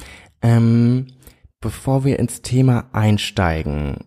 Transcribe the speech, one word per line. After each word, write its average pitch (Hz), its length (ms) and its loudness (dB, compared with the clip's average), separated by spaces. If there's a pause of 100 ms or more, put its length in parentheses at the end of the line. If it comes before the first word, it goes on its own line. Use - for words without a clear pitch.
(420)
Ähm, 117 680 2 (480)
bevor 135 440 -2
wir 139 140 0
ins - 240 -6
Thema 127 500 0
einsteigen, 80 1160 -2